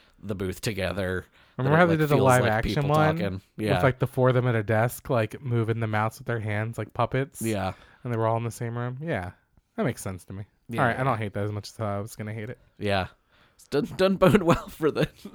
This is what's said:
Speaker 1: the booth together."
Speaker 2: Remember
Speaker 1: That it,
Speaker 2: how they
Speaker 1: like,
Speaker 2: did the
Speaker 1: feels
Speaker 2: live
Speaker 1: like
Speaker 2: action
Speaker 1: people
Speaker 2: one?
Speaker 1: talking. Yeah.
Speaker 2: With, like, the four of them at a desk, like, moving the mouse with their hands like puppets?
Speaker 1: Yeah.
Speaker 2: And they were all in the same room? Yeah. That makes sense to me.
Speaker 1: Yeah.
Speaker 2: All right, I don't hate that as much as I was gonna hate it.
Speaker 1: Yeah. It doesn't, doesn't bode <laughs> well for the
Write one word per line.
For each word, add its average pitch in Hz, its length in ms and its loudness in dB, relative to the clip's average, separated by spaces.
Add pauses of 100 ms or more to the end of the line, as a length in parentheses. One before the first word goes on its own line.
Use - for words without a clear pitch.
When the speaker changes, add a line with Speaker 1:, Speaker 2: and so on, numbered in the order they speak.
(220)
Speaker 1:
the 101 140 -6
booth 92 240 -4
together." 92 680 -4 (300)
Speaker 2:
Remember 135 220 0
Speaker 1:
That - 0 -
it, - 20 6
Speaker 2:
how 180 60 6
they 165 60 4
Speaker 1:
like, 160 80 2
Speaker 2:
did 151 100 2
the 147 60 4
Speaker 1:
feels 135 100 4
Speaker 2:
live 127 160 6
Speaker 1:
like 110 100 4
Speaker 2:
action 107 300 0
Speaker 1:
people 143 80 0
Speaker 2:
one? 156 260 4
Speaker 1:
talking. 98 240 -4 (160)
Yeah. 104 200 0
Speaker 2:
With, 90 80 2
like, 127 140 2
the 127 80 0
four 127 220 2
of 123 60 4
them 123 120 2
at 120 80 2
a 110 80 0
desk, 110 460 0
like, 113 320 -2
moving 117 400 0
the 113 60 -2
mouse 107 320 0
with 123 80 -16
their 120 140 -2
hands 107 360 -4
like 107 160 -8
puppets? 131 480 -2
Speaker 1:
Yeah. 101 320 -2 (320)
Speaker 2:
And 123 80 -6
they 113 60 -2
were 113 80 2
all 113 100 2
in 117 80 -4
the 117 60 -6
same 117 260 -8
room? 123 240 -8
Yeah. 131 300 -6 (460)
That 226 100 -2
makes - 160 -4
sense 95 240 -10
to 95 80 -12
me. 98 100 -10 (240)
Speaker 1:
Yeah. 117 140 -2
Speaker 2:
All 127 60 2
right, 110 100 -2
I 131 60 -2
don't 127 120 0
hate 107 160 -6
that 101 120 -4
as 104 80 -4
much 104 180 -8
as - 100 -14
I 101 200 -4
was 107 140 -12
gonna 107 200 -10
hate 113 160 -10
it. - 80 -14 (200)
Speaker 1:
Yeah. 98 260 0 (540)
It - 120 -20
doesn't, - 260 -2
doesn't 190 220 4
bode 185 240 8
<laughs> - 0 -
well 165 260 2
for 151 220 -2
the 123 180 0 (260)